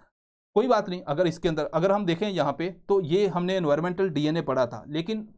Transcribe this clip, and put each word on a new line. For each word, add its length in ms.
कोई 120
बात 220
नहीं। 120
अगर 260
इसके 220
अंदर 160
अगर 260
हम 140
देखें 240
यहाँ 240
पे, 160
तो 320
ये 260
हमने 280
एनवायरमेंटल 540
डीएनए 320
पढ़ा 240
था, 220
लेकिन 500